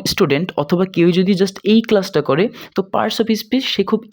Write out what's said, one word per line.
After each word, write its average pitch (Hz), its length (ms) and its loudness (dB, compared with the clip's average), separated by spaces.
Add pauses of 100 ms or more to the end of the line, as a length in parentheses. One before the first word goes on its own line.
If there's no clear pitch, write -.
স্টুডেন্ট 170 500 0
অথবা 175 280 0
কেউ 175 280 2
যদি 185 200 2
just 190 320 -2
এই 220 180 4
ক্লাসটা 190 400 0
করে, 160 260 0 (260)
তো 190 200 -4
parts 214 260 -2
of 214 60 0
speech 226 380 -2
সে - 200 -2
খুব 196 280 -2